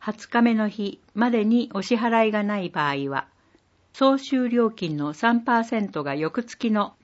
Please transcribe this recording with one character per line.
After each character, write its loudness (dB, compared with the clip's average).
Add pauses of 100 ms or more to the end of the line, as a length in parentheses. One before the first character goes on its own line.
二 -8
十 -20
日 2
目 4
の 0
日 -8 (140)
ま 2
で 2
に 2
お -4
支 0
払 2
い -2
が -2
な -2
い -6
場 0
合 -2
は、 -4 (680)
総 4
収 -2
料 2
金 -6
の -4
三 2
パ 2
ー 0
セ -4
ン -4
ト -6
が -4
翌 -4
月 -4
の 0